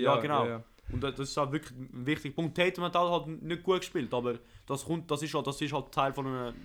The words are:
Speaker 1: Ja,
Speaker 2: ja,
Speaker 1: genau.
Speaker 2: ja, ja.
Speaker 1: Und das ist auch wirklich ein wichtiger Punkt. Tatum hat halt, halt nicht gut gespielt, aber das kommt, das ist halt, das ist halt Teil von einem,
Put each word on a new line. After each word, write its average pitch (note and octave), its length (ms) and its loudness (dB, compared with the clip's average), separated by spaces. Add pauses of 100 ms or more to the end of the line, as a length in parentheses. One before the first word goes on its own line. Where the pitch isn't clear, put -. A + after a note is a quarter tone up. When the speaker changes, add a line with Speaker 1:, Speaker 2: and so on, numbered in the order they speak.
Speaker 1:
Ja, C#3 120 6
Speaker 2:
ja, A#2 60 4
Speaker 1:
genau. C#3+ 240 4
Speaker 2:
ja, A#2+ 60 0
ja. A2+ 120 -8 (280)
Speaker 1:
Und B2+ 100 -2
das C3+ 160 -2
ist C#3 220 -4
auch C3+ 120 2
wirklich D#3 240 -4
ein B2+ 300 -10
wichtiger D3 300 -2
Punkt. E3 220 0
Tatum F3+ 260 2
hat F3 100 0
halt, F3 160 6
halt D#3+ 320 -2
nicht E3 220 -4
gut F#3 160 4
gespielt, C3 340 -2
aber A#2+ 240 0 (300)
das C3+ 180 -4
kommt, E3 240 -2
das D3 140 0
ist D#3 100 -4
halt, C#3+ 140 0
das C#3 120 -4
ist C#3+ 140 -2
halt C3+ 180 -4
Teil C3+ 220 2
von C3+ 140 -2
einem, B2 260 -4 (120)